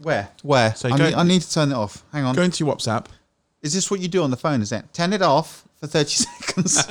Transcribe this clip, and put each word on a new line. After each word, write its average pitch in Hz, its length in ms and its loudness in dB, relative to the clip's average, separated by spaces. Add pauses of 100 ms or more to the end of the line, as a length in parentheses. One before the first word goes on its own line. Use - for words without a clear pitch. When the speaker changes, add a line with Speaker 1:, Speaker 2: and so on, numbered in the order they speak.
Speaker 1:
Where? 113 260 -2 (140)
Where? 123 320 2
Speaker 2:
So - 140 -4
Speaker 1:
I 127 80 2
Speaker 2:
go 160 100 4
Speaker 1:
need, 151 80 0
I 151 100 2
need 180 180 4
to - 80 -14
turn 151 220 2
it - 20 -4
off. 107 380 -6
Hang 147 120 -4
on. 127 100 0
Speaker 2:
Go 175 80 2
into 175 220 0
your 139 100 0
WhatsApp. - 320 -4 (560)
Speaker 1:
Is 151 120 -4
this 190 160 -2
what 196 100 -2
you 180 80 -4
do 180 140 2
on 143 80 0
the 123 60 -2
phone, 139 260 0
is 104 100 -4
it? 107 200 -6
Turn 175 200 -2
it 196 100 0
off 156 420 2 (160)
for 151 80 -10
thirty 151 220 0
<laughs> - 140 0
seconds. - 680 -2